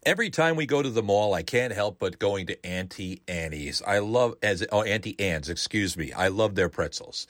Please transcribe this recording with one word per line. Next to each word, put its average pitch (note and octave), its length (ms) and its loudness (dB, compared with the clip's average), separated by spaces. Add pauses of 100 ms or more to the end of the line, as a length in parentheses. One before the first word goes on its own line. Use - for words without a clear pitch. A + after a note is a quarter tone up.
Every G3 240 2
time E3 260 2
we D#3 100 0
go C#3+ 160 4
to C3+ 80 -2
the A2+ 120 2
mall, G2+ 320 4
I E2+ 80 0
can't A#2+ 320 0
help G#2 240 -2
but F#2 200 -4
going G2+ 280 0
to F#2 200 -8
Auntie F#2 640 -6
Annie's. D#2 580 -4
I G2+ 120 4
love, A#2 440 2
as, G2+ 300 0
oh, G#2+ 100 4
Auntie G#2+ 360 -2
Anne's, E2 300 -2
excuse F#2 480 -2
me. D#2+ 160 -6
I F#2 160 2
love G#2 260 2
their F2+ 160 2
pretzels. - 600 -6